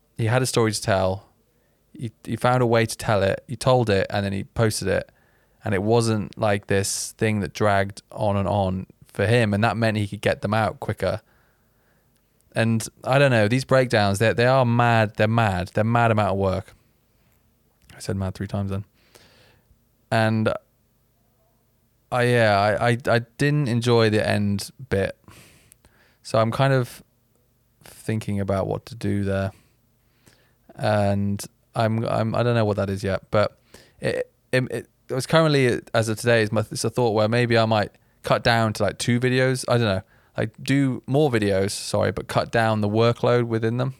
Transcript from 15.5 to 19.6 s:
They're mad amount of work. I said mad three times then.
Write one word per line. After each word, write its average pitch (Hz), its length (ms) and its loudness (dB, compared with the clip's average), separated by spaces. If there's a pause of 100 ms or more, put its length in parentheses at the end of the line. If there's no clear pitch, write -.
They're 107 100 0
mad 117 260 2
amount 104 220 2
of 98 60 -2
work. 95 360 -2 (1200)
I - 60 -20
said 101 160 -6
mad 95 180 -4
three 101 140 -8
times 98 220 -6
then. 98 140 -6 (1300)